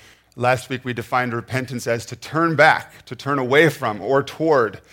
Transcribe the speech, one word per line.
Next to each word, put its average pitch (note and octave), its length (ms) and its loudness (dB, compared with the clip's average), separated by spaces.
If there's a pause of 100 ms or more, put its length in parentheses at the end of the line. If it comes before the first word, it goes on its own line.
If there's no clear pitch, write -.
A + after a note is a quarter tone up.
(360)
Last B2 340 0
week B2+ 160 -6
we B2 80 -4
defined A#2+ 400 -2
repentance B2+ 540 -6
as A#2 200 0
to A2+ 80 -12
turn E3 400 0
back, D3 500 0
to B2+ 100 -14
turn C#3 240 -4
away C#3 300 4
from G#2+ 320 -4
or C3+ 200 2
toward. C#3 600 0 (120)